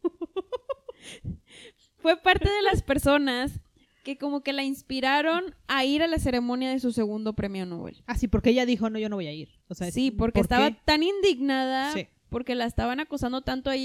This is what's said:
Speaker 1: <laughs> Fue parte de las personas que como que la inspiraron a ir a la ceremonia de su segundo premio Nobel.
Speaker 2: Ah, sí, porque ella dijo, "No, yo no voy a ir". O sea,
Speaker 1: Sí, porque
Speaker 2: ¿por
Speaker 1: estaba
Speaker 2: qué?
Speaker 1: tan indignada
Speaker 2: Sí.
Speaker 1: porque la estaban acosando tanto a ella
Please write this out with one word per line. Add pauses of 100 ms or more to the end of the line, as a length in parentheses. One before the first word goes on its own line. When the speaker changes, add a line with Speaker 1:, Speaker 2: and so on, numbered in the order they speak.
Speaker 1:
<laughs> (600)
Fue
parte
de
las
personas (420)
que
como
que
la
inspiraron (140)
a
ir
a
la
ceremonia
de
su
segundo
premio
Nobel.
Speaker 2:
Ah,
sí,
porque
ella
dijo,
"No,
yo
no
voy
a
ir". (180)
O
sea,
Speaker 1:
Sí,
porque
Speaker 2:
¿por
Speaker 1:
estaba
Speaker 2:
qué?
Speaker 1:
tan
indignada
Speaker 2:
Sí. (200)
Speaker 1:
porque
la
estaban
acosando
tanto
a
ella